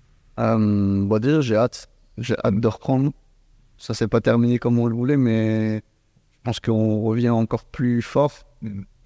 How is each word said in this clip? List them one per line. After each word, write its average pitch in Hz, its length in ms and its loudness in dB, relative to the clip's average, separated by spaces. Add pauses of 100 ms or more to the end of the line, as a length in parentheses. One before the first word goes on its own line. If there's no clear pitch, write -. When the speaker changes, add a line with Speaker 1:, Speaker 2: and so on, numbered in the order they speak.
(380)
Speaker 1:
Euh, 104 680 2
bon, 107 140 0
déjà, 147 220 0
j'ai 117 160 0
hâte. - 320 -2 (300)
J'ai 120 260 -4
hâte 104 160 0
de 113 80 2
reprendre. 135 440 -2 (680)
Ça - 160 -8
s'est 110 140 -2
pas 117 120 2
terminé 120 380 2
comme 120 200 0
on 117 80 0
le 113 80 -2
voulait, 123 220 0
mais 110 600 0 (540)
je - 120 -20
pense 117 160 -6
qu'on 110 420 0
revient 117 280 0
encore 113 340 -2
plus 120 380 -2
fort. 143 300 0 (280)
Speaker 2:
Mm. 104 220 -10 (240)